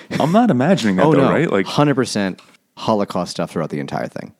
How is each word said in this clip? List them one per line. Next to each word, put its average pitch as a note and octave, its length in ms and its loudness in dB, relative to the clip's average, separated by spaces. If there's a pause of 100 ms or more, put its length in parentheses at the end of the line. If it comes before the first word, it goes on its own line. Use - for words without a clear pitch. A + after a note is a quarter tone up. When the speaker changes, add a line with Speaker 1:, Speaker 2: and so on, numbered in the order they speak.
(180)
Speaker 1:
I'm D#3 140 0
not A3+ 180 4
imagining C#3 460 2
that, E3 100 4
Speaker 2:
Oh, D#3+ 60 4
Speaker 1:
though, - 80 4
Speaker 2:
no. - 100 4
Speaker 1:
right? C#3+ 200 0
Like, G2 160 0
Speaker 2:
Hundred D3 280 2
percent G#2 480 -2 (360)
Holocaust G2+ 520 -2
stuff - 220 -6
throughout D#2 180 -4
the D2+ 80 -6
entire C2+ 300 -6
thing. - 320 -14